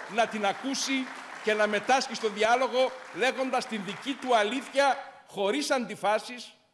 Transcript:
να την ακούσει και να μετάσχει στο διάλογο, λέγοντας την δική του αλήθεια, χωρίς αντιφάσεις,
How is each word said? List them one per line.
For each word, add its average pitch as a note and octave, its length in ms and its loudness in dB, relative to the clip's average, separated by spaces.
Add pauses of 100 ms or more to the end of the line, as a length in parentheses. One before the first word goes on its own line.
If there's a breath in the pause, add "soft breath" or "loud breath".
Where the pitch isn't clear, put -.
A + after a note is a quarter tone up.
(140)
να A3+ 120 4
την G#3+ 200 -2
ακούσει C4 460 -2 (520)
και G#3+ 100 4
να G#3+ 120 4
μετάσχει A#3+ 480 2
στο A3 160 -2
διάλογο, A#3+ 640 2 (240)
λέγοντας B3+ 500 0
την G#3+ 180 -6
δική E3+ 280 -6
του B3 240 2
αλήθεια, B3 600 2 (300)
χωρίς A3 440 -2
αντιφάσεις, A3 840 -2 (200)